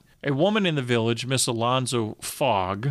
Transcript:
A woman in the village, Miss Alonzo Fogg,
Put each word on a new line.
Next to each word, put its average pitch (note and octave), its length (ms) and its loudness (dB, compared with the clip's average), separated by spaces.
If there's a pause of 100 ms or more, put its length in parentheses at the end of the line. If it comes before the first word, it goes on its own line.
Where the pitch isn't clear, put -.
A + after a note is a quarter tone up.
(220)
A C#3+ 120 -2
woman G3 320 2
in D#3+ 100 0
the C#3+ 60 0
village, A#2+ 440 0
Miss B2+ 220 0
Alonzo A#2+ 720 0
Fogg, G2+ 720 0